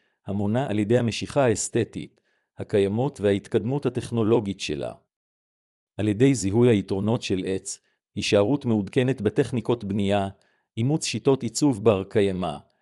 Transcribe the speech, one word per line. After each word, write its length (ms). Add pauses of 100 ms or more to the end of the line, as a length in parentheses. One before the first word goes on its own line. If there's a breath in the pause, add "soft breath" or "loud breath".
(260)
המונע 440
על 100
ידי 180
המשיכה 480
האסתטית, 760 (360)
הקיימות 640
וההתקדמות 640
הטכנולוגית 720
שלה. 340 (1040)
על 100
ידי 280
זיהוי 340
היתרונות 520
של 240
עץ, 340 (360)
הישארות 500
מעודכנת 560
בטכניקות 600
בנייה, 460 (480)
אימוץ 280
שיטות 380
עיצוב 400
בר 200
קיימא, 540 (240)